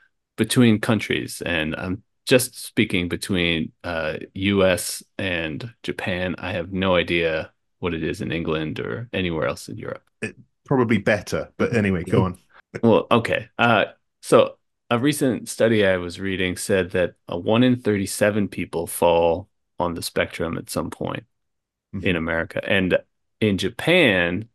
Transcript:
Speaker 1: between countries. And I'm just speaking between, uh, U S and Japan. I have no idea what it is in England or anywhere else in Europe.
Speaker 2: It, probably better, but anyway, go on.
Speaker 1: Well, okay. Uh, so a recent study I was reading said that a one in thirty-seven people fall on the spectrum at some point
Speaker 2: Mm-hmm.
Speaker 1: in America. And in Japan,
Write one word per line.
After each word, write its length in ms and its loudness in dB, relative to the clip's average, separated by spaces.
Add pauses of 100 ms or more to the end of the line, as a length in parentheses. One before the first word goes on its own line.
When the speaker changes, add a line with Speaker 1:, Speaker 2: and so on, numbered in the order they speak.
(360)
Speaker 1:
between 440 4
countries. 640 -2
And 320 -2
I'm 260 -6 (240)
just 380 4
speaking 440 -2
between, 640 -2 (120)
uh, 340 -4 (160)
U 300 2
S 380 0 (160)
and 540 -6 (100)
Japan. 560 -4
I 140 -8
have 200 -6
no 240 2
idea 560 0 (280)
what 140 -4
it 80 -4
is 180 -4
in 120 -6
England 480 -4
or 320 -8
anywhere 340 -2
else 220 -6
in 100 -12
Europe. 260 -12 (180)
Speaker 2:
It, 140 -10 (280)
probably 340 2
better, 580 -2
but 180 -2
anyway, 300 2
go 200 2
on. 140 -4 (440)
Speaker 1:
Well, 280 6
okay. 380 2 (100)
Uh, 280 4 (360)
so 340 4 (340)
a 80 2
recent 500 0
study 380 2
I 100 2
was 240 -8
reading 360 -2
said 360 0
that 220 0 (140)
a 100 -6
one 260 2
in 160 2
thirty-seven 680 0
people 380 -6
fall 640 2 (300)
on 160 -2
the 80 -8
spectrum 540 -4
at 140 -12
some 200 -4
point 340 -8 (720)
Speaker 2:
Mm-hmm. 120 -6
Speaker 1:
in 100 2
America. 500 -4
And 300 2 (460)
in 160 2
Japan, 960 2